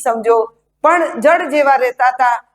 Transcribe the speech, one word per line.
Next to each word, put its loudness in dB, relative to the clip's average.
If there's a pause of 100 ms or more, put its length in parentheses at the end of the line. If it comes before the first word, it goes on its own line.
સમજો, -2 (300)
પણ 0
જળ 2
જેવા 2
રહેતા -2
હતા. -2 (100)